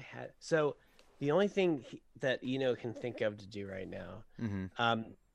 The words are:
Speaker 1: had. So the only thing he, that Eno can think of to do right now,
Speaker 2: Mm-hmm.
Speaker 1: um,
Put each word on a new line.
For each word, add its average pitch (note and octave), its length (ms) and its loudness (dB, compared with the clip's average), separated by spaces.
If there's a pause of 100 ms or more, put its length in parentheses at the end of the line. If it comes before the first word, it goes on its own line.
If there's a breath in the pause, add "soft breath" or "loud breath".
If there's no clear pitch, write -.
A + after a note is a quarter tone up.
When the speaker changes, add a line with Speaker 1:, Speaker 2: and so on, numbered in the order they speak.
(160)
Speaker 1:
had. B2+ 220 -10
So D3+ 380 2 (420 soft breath)
the C#3+ 140 2
only G3 160 6
thing F3 400 4
he, - 120 -14 (200)
that C3 260 2
Eno C3 300 2
can A2+ 180 -6
think A#2 260 -6
of G#2+ 180 0
to G2+ 100 -16
do G2+ 200 -8
right F#2+ 200 -8
now, F#2+ 360 -10 (160)
Speaker 2:
Mm-hmm. G2+ 260 -2 (120)
Speaker 1:
um, A#2 280 4 (280)